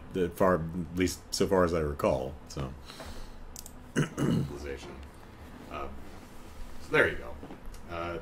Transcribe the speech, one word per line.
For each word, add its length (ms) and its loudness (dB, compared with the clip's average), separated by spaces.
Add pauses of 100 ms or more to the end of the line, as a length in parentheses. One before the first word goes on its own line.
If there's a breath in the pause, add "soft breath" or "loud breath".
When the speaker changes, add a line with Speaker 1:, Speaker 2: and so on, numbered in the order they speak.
(140)
Speaker 1:
that 240 2
far, 180 8
at 400 -2
least 240 4 (100)
so 160 4
far 180 8
as 100 4
I 60 4
recall. 520 2 (160)
So. 240 -4 (1200 loud breath)
Speaker 2:
Civilization. 960 0 (800)
Uh, 120 -6 (1000)
so 120 -8
there 160 10
you 80 -2
go. 800 -8
Uh, 280 -2